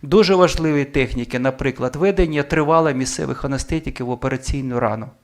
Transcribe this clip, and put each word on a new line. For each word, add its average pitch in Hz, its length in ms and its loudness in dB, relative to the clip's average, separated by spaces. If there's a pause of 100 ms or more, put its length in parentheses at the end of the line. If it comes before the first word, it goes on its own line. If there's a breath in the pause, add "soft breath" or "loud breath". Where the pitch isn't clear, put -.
Дуже 185 340 4
важливі 160 500 2
техніки, 127 540 -2
наприклад, 131 560 -2
введення 165 480 2
тривале 156 500 2
місцевих 131 520 -4
анестетиків 139 600 -4
в 120 40 -6
операційну 131 720 -4
рану 110 300 -2 (140)